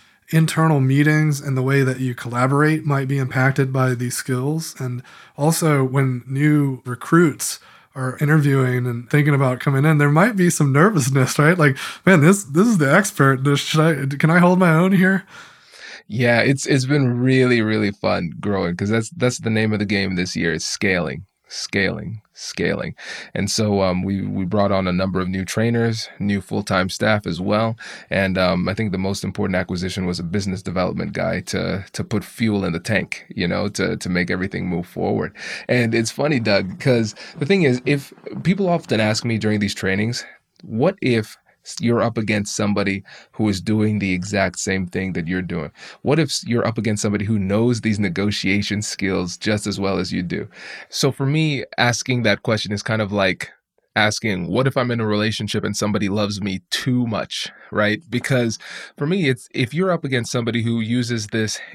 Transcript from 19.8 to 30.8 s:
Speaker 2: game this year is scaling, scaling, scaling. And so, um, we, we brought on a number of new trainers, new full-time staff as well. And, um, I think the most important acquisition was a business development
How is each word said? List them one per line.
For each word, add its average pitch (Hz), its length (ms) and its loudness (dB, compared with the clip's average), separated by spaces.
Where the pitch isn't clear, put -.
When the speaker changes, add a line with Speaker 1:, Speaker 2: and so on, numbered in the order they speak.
Speaker 2:
game 95 300 -2
this 90 200 -2
year 85 180 0
is 82 100 -4
scaling, 87 600 -2
scaling, 92 720 -4
scaling. - 600 -6
And 101 160 -2
so, 104 320 0
um, 92 220 0
we, 98 180 -2
we 98 240 -4
brought 101 260 2
on 95 160 0
a 90 60 0
number 92 260 0
of 92 80 -2
new 95 160 -4
trainers, 113 640 0
new 101 200 0
full-time 101 500 -2
staff 110 360 0
as 87 160 -4
well. 107 340 0
And, 95 280 0
um, 90 320 2
I 95 40 -2
think 107 180 -4
the 92 60 -4
most 95 260 -4
important 98 340 -2
acquisition 90 480 -4
was 87 140 -4
a - 40 -6
business 95 380 -4
development 87 520 -4